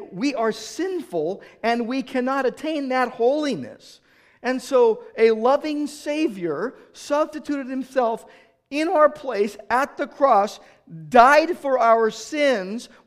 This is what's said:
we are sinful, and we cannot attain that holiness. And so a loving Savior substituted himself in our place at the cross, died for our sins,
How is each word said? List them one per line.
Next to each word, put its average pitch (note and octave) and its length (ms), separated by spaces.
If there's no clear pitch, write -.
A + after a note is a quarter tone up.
we G3 220
are A3+ 180
sinful, G#3+ 920
and A#3 240
we C4 160
cannot C4 440
attain C#4+ 420
that B3+ 220
holiness. A#3 920
And B3+ 200
so A#3 420
a A3+ 140
loving C#4+ 540
Savior G#3+ 880
substituted D4 720
himself B3 580
in D4+ 180
our D4+ 200
place A#3 480
at B3+ 280
the C#4+ 100
cross, A#3 540
died D4 500
for C4+ 200
our A3+ 320
sins, A#3 760